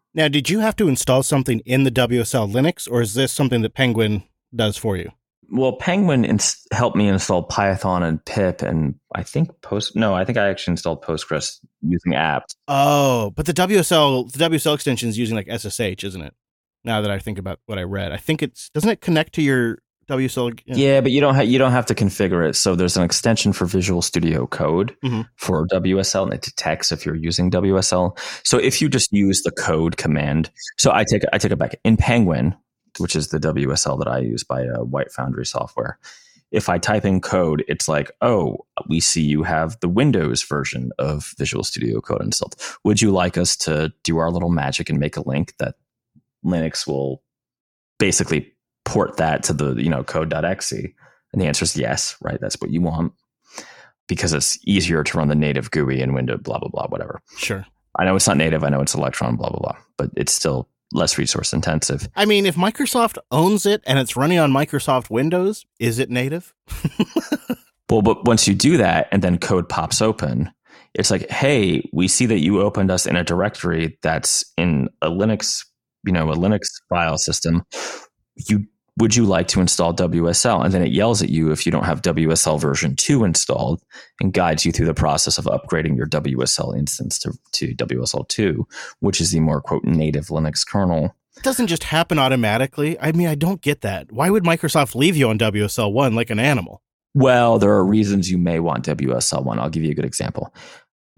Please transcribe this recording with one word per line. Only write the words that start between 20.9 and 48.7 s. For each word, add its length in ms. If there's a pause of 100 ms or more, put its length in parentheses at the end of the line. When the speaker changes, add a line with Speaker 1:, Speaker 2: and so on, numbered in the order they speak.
Speaker 2:
but 100
you 100
don't 140
ha-, 80
you 160
don't 140
have 140
to 80
configure 540
it. 60
So 200
there's 220
an 60
extension 500
for 140
Visual 360
Studio 440
Code 580
Speaker 1:
Mm-hmm. 180 (140)
Speaker 2:
for 300
W 320
S 160
L, 100
and 80
it 100
detects 500
if 120
you're 120
using 340
W 260
S 160
L. 240 (280)
So 120
if 240
you 80
just 240
use 300
the 80
code 460
command, 540 (280)
so 140
I 120
take, 180 (100)
I 60
take 140
it 60
back. 160 (100)
In 120
Penguin, 600 (420)
which 160
is 140
the 100
W 340
S 140
L 120
that 100
I 100
use 240
by, 240
uh, 160
White 300
Foundry 340
software, 520 (520)
if 180
I 100
type 260
in 160
code, 480
it's 200
like, 220 (100)
"Oh, 460 (220)
we 120
see 220
you 220
have 360
the 80
Windows 540
version 560
of 400
Visual 240
Studio 380
Code 220
installed. 340 (280)
Would 160
you 120
like 240
us 220
to 340 (100)
do 160
our 120
little 180
magic 420
and 80
make 180
a 120
link 300
that 180 (680)
Linux 420
will 360 (800)
basically 520 (320)